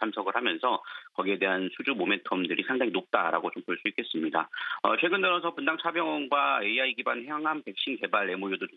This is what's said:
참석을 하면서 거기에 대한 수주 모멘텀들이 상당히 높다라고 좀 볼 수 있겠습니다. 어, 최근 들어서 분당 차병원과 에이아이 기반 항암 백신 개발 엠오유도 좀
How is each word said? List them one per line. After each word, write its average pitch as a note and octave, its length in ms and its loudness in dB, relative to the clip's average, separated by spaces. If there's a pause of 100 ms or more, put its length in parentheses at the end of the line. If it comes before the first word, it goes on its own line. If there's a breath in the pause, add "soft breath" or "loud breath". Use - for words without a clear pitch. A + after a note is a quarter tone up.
참석을 G#2 340 -2
하면서 A#2 480 2 (320 loud breath)
거기에 F#2+ 240 2
대한 F#2+ 380 2
수주 - 160 0
모멘텀들이 F#2 760 0
상당히 B2 240 0
높다라고 F2 600 0
좀 - 120 -8
볼 F2+ 160 -4
수 - 100 -6
있겠습니다. D#2+ 600 -2 (340 loud breath)
어, G#2 140 4
최근 F#3 260 2
들어서 F3 320 2
분당 D#3+ 240 -2
차병원과 C#3+ 840 0
에이아이 B2 300 0
기반 A#2+ 340 -4
항암 D3+ 340 -2
백신 A#2 360 -4
개발 G2 300 0
엠오유도 F#2+ 380 -2
좀 - 100 -14